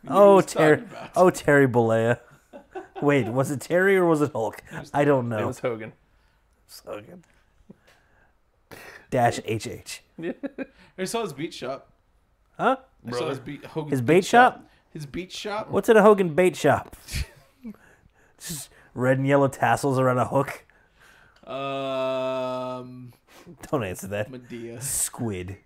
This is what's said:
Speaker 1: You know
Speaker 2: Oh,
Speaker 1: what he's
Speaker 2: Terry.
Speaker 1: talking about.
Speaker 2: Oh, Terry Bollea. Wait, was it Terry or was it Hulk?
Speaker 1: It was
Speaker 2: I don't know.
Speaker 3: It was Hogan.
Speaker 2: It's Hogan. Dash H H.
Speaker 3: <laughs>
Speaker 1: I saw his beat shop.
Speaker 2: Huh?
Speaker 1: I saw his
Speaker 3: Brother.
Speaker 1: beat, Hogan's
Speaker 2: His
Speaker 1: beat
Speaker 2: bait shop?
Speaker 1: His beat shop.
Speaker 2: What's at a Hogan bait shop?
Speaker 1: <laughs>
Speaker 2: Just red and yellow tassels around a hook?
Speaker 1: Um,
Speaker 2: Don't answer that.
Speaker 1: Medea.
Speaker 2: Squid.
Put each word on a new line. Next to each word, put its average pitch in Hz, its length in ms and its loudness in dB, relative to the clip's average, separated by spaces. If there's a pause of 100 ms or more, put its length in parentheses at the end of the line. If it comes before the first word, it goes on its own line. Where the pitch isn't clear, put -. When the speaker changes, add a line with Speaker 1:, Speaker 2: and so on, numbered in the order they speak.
Speaker 1:
You - 60 -16
know 165 60 0
Speaker 2:
Oh, 202 200 10
Speaker 1:
what 185 80 6
he's - 100 -8
Speaker 2:
Terry. 156 240 6
Speaker 1:
talking 123 140 -14
about. - 240 -16
Speaker 2:
Oh, 180 140 8
Terry 143 380 4
Bollea. 113 500 2 (840)
Wait, 143 240 2
was 127 240 -2
it 135 100 -6
Terry 185 360 2
or 180 100 2
was 156 160 2
it 143 100 0
Hulk? 110 300 -6 (100)
Speaker 1:
It 165 60 -12
was 151 160 -16
Speaker 2:
I 175 100 2
don't 135 240 2
know. 113 100 -4
Speaker 3:
It 104 80 -2
was 123 120 -8
Hogan. 113 340 -8 (760)
Speaker 2:
It's - 200 -20
Hogan. 180 380 -18 (1900)
Dash 120 340 0
H 110 220 -6
H. - 360 -14 (160)
Speaker 3:
<laughs> 165 160 -10 (640)
Speaker 1:
I 185 60 -6
saw 233 180 -6
his 190 100 -8
beat 147 200 -10
shop. - 380 -12 (680)
Speaker 2:
Huh? 233 200 0 (300)
Speaker 1:
I 117 40 -10
saw 123 180 -4
his 135 100 -6
Speaker 3:
Brother. - 20 -12
Speaker 1:
beat, - 240 -16
Hogan's 151 260 -10
Speaker 2:
His 135 100 0
Speaker 1:
beat 117 60 -2
Speaker 2:
bait 175 180 4
shop? 240 400 4 (280)
Speaker 1:
His 151 140 -14
beat 175 260 -12
shop. - 380 -10
Speaker 2:
What's 185 180 0
at 226 80 8
a 185 60 8
Hogan 190 320 6
bait 180 220 2
shop? - 380 0 (720)
Speaker 1:
<laughs> - 720 -20
Speaker 2:
Just - 300 -12 (260)
red 127 240 2
and 135 80 -2
yellow 139 220 4
tassels 127 500 0
around 127 200 2
a 120 80 0
hook? - 380 -4 (840)
Speaker 1:
Um, 131 1700 -6 (580)
Speaker 2:
Don't 139 140 -4
answer 92 240 -10
that. 101 220 -6
Speaker 1:
Medea. 117 500 -16
Speaker 2:
Squid. 95 840 -8